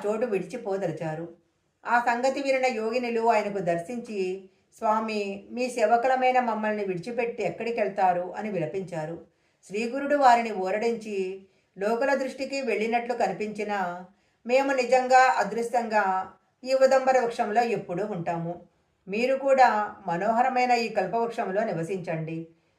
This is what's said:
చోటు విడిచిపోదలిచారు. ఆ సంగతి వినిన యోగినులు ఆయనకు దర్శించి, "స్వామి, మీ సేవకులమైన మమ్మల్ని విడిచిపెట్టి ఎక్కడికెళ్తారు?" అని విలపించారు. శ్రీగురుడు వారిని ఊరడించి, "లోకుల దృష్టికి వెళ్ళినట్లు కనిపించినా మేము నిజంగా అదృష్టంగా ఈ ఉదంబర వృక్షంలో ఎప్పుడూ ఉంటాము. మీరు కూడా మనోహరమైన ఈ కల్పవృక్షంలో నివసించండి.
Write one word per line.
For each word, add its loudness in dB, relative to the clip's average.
చోటు 0
విడిచిపోదలిచారు. -4
ఆ 2
సంగతి 0
వినిన 2
యోగినులు 0
ఆయనకు 0
దర్శించి, -4
"స్వామి, -2
మీ -4
సేవకులమైన 4
మమ్మల్ని 0
విడిచిపెట్టి -4
ఎక్కడికెళ్తారు?" 0
అని -8
విలపించారు. -6
శ్రీగురుడు -2
వారిని 6
ఊరడించి, -4
"లోకుల 0
దృష్టికి -4
వెళ్ళినట్లు -2
కనిపించినా -4
మేము 2
నిజంగా 4
అదృష్టంగా -2
ఈ 0
ఉదంబర 6
వృక్షంలో 0
ఎప్పుడూ -4
ఉంటాము. -6
మీరు 0
కూడా 4
మనోహరమైన 2
ఈ 2
కల్పవృక్షంలో -2
నివసించండి. -6